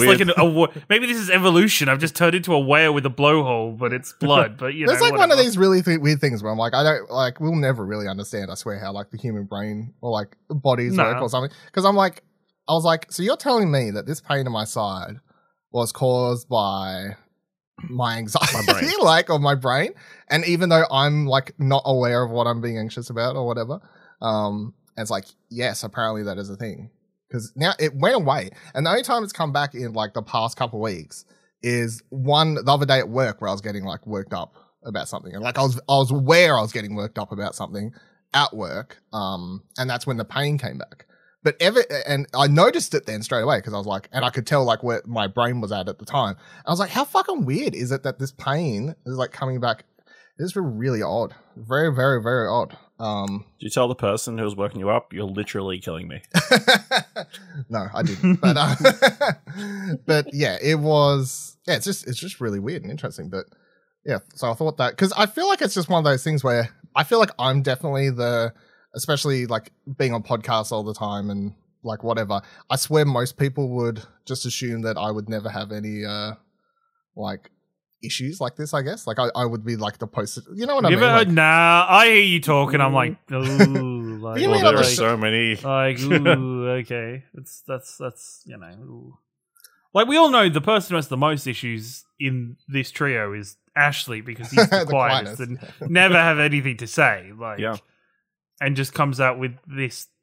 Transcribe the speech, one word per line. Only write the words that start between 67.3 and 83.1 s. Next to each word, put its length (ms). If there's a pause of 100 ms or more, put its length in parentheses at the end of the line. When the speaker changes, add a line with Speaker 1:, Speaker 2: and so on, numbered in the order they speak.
Speaker 3:
I'm 220
definitely 480
the, 440 (400)
especially, 540
like, 240 (260)
being 160
on 100
podcasts 480
all 120
the 100
time 360
and, 240 (300)
like, 200
whatever, 380 (280)
I 60
swear 300
most 320
people 400
would 240 (240)
just 200
assume 380
that 140
I 140
would 180
never 200
have 220
any, 340
uh, 280 (800)
like, 360 (520)
issues 360
like 160
this, 180
I 100
guess. 240
Like, 120
I, 160
I 100
would 200
be, 100
like, 220
the 100
poster, 340 (120)
you 120
know 100
what 100
Speaker 2:
Have 60
Speaker 3:
I 20
Speaker 2:
you 40
Speaker 3:
mean? 80
Speaker 2:
ever 120
heard, 120
Speaker 3:
Like 60
Speaker 2:
"Nah, 540
I 180
hear 140
you 200
talking." 400
I'm 120
like, 300